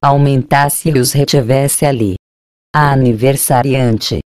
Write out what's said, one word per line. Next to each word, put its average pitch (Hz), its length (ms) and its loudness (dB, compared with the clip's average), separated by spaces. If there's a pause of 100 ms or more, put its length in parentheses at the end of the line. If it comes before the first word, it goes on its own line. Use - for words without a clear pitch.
aumentasse 143 880 0
e 139 100 2
os 123 140 -2
retivesse 139 720 0
ali. 110 300 -2 (600)
A 147 160 2
aniversariante 127 1300 0